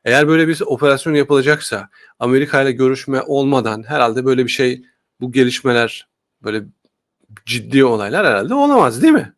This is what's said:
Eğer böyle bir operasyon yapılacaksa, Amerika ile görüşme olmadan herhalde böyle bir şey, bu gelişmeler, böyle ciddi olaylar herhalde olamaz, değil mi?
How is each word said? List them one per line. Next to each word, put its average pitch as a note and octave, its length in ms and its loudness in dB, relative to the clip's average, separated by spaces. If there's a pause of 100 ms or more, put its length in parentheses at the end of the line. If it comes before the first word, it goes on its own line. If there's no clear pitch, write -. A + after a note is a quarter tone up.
Eğer C3+ 220 4
böyle D#3+ 200 2
bir D#3+ 180 -4
operasyon C#3 480 0
yapılacaksa, C#3 760 0 (300)
Amerika C3+ 420 0
ile C3+ 100 0
görüşme C3 500 -2
olmadan C3 640 -2
herhalde B2 420 -2
böyle C3 180 2
bir A#2+ 60 -2
şey, B2+ 360 -2 (360)
bu B2+ 100 -8
gelişmeler, B2 760 0 (360)
böyle G#2+ 200 -6 (840)
ciddi A#2+ 400 0
olaylar A#2+ 420 -2
herhalde A#2 260 0
olamaz, B3 480 2
değil D#4 120 6
mi? F3 240 -2